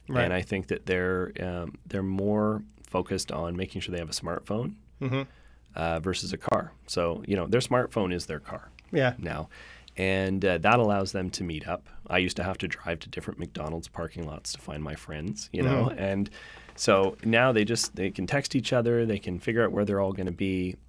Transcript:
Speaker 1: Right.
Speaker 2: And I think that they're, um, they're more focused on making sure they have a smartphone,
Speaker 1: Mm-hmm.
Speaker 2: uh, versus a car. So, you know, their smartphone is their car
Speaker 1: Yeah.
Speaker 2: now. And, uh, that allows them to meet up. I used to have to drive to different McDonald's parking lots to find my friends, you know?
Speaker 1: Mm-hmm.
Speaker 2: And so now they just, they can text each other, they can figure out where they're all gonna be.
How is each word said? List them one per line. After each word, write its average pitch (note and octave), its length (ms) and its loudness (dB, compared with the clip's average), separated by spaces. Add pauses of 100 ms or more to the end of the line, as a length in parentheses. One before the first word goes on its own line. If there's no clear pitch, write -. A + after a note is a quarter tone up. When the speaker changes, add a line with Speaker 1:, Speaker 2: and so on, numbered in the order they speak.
Speaker 1:
Right. B2 160 2
Speaker 2:
And F2 100 2
I F#2 80 2
think F#2 240 -2
that - 200 -2
they're, F#2 540 2
um, F2+ 460 -6
they're G2 160 -2
more G#2 600 2 (240)
focused F2+ 420 -2
on E2+ 260 -4
making F#2 260 -4
sure F2+ 100 -6
they F2 80 -2
have E2 80 -6
a D#2 40 -8
smartphone, G2+ 640 -4 (280)
Speaker 1:
Mm-hmm. C3+ 200 0 (520)
Speaker 2:
uh, E2 260 0
versus F2 320 -2
a - 60 -4
car. - 340 0 (140)
So, E2+ 400 0
you G2+ 100 2
know, F2 100 0
their G2 140 4
smartphone A2+ 540 2
is E2+ 120 -2
their D#2 120 -6
car - 320 -12 (220)
Speaker 1:
Yeah. C3 260 4
Speaker 2:
now. E2 300 -6 (500)
And, F#2+ 460 2
uh, F2+ 140 4
that G#2 200 6
allows G2+ 340 2
them F#2 180 -2
to - 140 -6
meet D#2 240 -4
up. - 200 -4 (180)
I F2 120 2
used F#2 180 2
to - 80 -2
have F#2 140 -2
to F#2 100 -4
drive E2 320 -6
to - 100 -12
different - 300 -8
McDonald's E2 480 -6
parking E2+ 380 -8
lots - 260 -8
to - 60 -10
find D2+ 240 -8
my D2+ 120 -6
friends, - 580 -8
you - 100 0
know? B2+ 280 4
Speaker 1:
Mm-hmm. - 80 -6
Speaker 2:
And G2 320 0 (460)
so G2 480 4
now A#2 280 6
they A2 120 6
just, A2+ 320 0
they F#2+ 140 0
can F#2 160 -4
text C#3 280 0
each C3 180 0
other, A#2+ 320 4
they G#2+ 140 2
can F2+ 220 -4
figure A#2 240 2
out G2+ 80 2
where G#2 120 2
they're G2 160 2
all G2 120 2
gonna F#2+ 200 -2
be. F#2 440 0 (120)